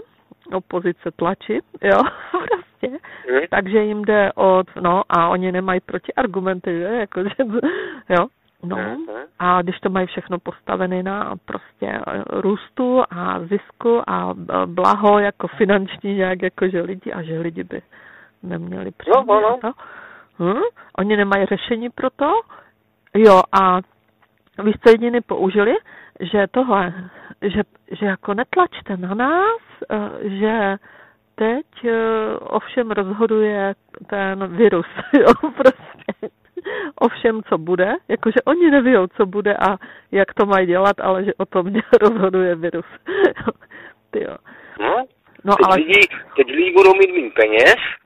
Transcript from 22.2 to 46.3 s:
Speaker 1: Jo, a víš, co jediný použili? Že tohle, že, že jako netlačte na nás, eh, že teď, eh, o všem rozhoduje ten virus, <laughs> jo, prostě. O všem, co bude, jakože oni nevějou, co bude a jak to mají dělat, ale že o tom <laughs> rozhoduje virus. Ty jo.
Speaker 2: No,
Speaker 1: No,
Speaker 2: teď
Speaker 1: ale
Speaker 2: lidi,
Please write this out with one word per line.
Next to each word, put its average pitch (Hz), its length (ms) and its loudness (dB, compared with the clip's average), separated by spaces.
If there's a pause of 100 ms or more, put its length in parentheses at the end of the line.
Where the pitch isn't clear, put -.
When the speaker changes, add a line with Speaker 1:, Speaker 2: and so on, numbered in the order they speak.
Speaker 1:
Jo, 202 280 8 (100)
a 185 280 2 (840)
víš, 208 100 2 (120)
co 233 40 10
jediný 233 300 4
použili? 208 540 0 (460)
Že 196 300 0
tohle, 202 420 0 (500)
že, 202 200 -2 (280)
že 208 160 -6
jako 196 280 -4
netlačte 247 600 -4
na 180 180 -8
nás, 349 460 0 (300)
eh, 208 380 -6
že 202 480 -2 (580)
teď, 233 320 -2 (180)
eh, 226 540 -2
o - 220 -4
všem 233 300 -6
rozhoduje 208 840 -2 (320)
ten 190 500 -6
virus, 196 300 4 (140)
<laughs> - 120 -14
jo, 240 200 8 (240)
prostě. - 720 0 (640)
O - 140 2
všem, 226 400 -2
co 175 100 0
bude, 180 360 0 (140)
jakože 220 360 -2
oni 339 260 4
nevějou, 247 360 4
co 202 200 0
bude 202 300 -2
a 190 200 0 (360)
jak 196 220 0
to 208 120 2
mají 190 200 2
dělat, 190 340 2
ale 190 240 -2
že 202 120 -2
o 190 100 -4
tom 185 260 -2 (120)
<laughs> - 160 6
rozhoduje 190 540 2
virus. 170 300 -6 (1300)
Ty 214 140 -6
jo. - 120 -12 (440)
Speaker 2:
No, 220 240 0 (400)
Speaker 1:
No, 196 120 4
Speaker 2:
teď 190 100 6
Speaker 1:
ale 190 100 6
Speaker 2:
lidi, 180 240 4 (360)